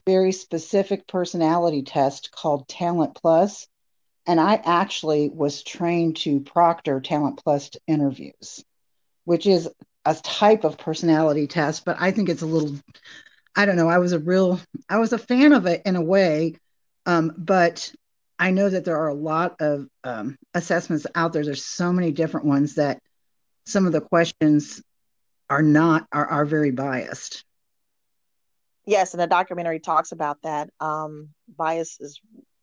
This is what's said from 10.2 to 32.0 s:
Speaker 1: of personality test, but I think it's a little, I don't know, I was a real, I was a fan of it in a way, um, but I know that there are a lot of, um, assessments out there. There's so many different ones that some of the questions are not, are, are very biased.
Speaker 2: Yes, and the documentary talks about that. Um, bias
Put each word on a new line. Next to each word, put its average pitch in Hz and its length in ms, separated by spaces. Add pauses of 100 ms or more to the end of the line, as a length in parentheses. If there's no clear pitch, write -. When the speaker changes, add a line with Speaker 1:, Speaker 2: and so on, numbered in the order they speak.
Speaker 1:
of 151 140
personality 156 680
test, 156 360
but 175 160
I 185 120
think 190 160
it's 170 140
a 160 40
little, 156 300 (800)
I 202 100
don't 190 100
know, 165 120
I 170 100
was 180 140
a 170 60
real, 180 420 (280)
I 196 100
was 226 140
a 233 60
fan 262 340
of 214 140
it 170 180
in 185 120
a 175 60
way, 165 520 (500)
um, 165 320
but 175 560 (460)
I 185 140
know 196 180
that 185 160
there 165 100
are 156 120
a 143 60
lot 160 460
of, 147 260 (160)
um, 123 360 (160)
assessments 175 600
out 170 200
there. 151 100
There's 143 200
so 180 280
many 180 180
different 156 360
ones 143 300
that 143 220 (680)
some 190 200
of 170 60
the 156 80
questions 156 800 (680)
are 139 100
not, 156 500
are, 147 160
are 151 200
very 151 240
biased. 127 760 (1400)
Speaker 2:
Yes, 196 260
and 175 80
the 175 60
documentary 175 520
talks 165 340
about 151 300
that. 151 280 (100)
Um, 151 480 (260)
bias 160 460